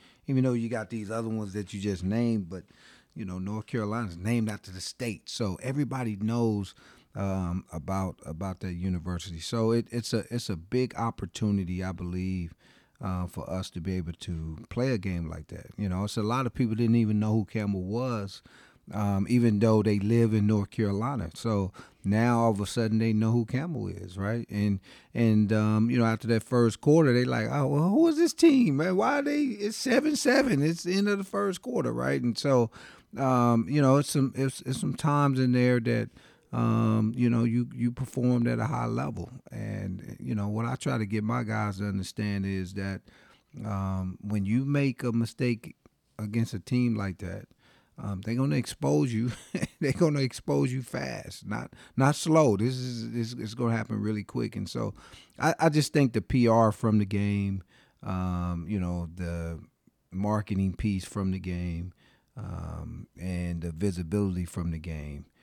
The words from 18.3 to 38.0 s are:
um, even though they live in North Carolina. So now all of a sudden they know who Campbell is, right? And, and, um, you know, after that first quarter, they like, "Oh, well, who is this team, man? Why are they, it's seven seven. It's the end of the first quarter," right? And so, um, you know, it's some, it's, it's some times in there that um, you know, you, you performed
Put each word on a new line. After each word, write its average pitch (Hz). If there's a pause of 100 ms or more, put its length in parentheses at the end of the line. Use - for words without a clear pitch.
um, 101
even 117
though 110
they 104
live 113
in 107
North 104
Carolina. 107
So 101 (320)
now 117
all 117
of 101
a 98
sudden 110
they 113
know 110
who 117
Campbell 131
is, 92
right? 107
And, 101 (360)
and, 107
um, 107
you 127
know, 117
after 113
that 113
first 117
quarter, 147
they 123
like, 120
"Oh, 143
well, 143
who 311
is 302
this 330
team, 247
man? 180
Why 240
are 285
they, 294
it's 214
seven 294
seven. 240
It's 165
the 180
end 202
of 202
the 196
first 196
quarter," 180
right? 127
And 120
so, 123 (480)
um, 120
you 147
know, 135
it's 143
some, 135
it's, 135
it's 127
some 143
times 143
in 127
there 123
that 117 (420)
um, 113
you 123
know, 117
you, 120
you 120
performed 123